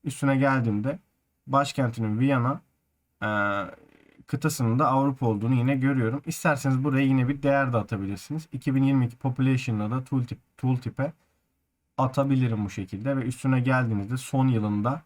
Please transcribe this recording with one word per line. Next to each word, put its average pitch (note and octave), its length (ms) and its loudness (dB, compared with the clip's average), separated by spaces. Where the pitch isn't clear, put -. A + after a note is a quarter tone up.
Üstüne C#3 320 0
geldiğimde C3 600 0
başkentinin A#2+ 720 -2
Viyana, C3 420 2
e, G#2 60 -4
kıtasının B2+ 520 0
da D3 100 2
Avrupa C3+ 380 2
olduğunu A2+ 280 0
yine C3 220 2
görüyorum. C3 500 0
İsterseniz C#3 580 0
buraya C#3 220 2
yine C3 220 2
bir C#3+ 140 -4
değer C#3 300 2
de A#2+ 40 2
atabilirsiniz. G#2 760 -4
İki C3+ 220 -2
bin C3+ 80 4
yirmi C3+ 240 4
iki A#2+ 100 -6
population'la B2+ 760 0
da C3 140 -4
tooltip, B2+ 340 -4
tooltip'e B2+ 560 -2
atabilirim C3 680 0
bu F#2+ 60 -4
şekilde G#2 460 -4
ve C3 60 -2
üstüne B2+ 380 0
geldiğinizde A#2+ 560 0
son C3 320 0
yılında A2 580 0